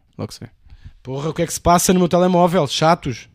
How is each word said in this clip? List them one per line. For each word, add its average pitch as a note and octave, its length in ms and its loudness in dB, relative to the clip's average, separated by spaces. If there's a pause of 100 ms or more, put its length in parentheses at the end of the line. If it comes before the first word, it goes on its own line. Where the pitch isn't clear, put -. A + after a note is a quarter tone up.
(160)
Logo - 160 -10
se - 80 -20
vê. - 100 -18 (520)
Porra, C#3 280 -8
o C#3+ 40 -6
que E3+ 80 -2
é D#3+ 40 -2
que - 60 -8
se - 80 -10
passa F3 320 2
no F#3 60 2
meu F3+ 100 2
telemóvel? F3+ 600 2
Chatos. D#3+ 680 -2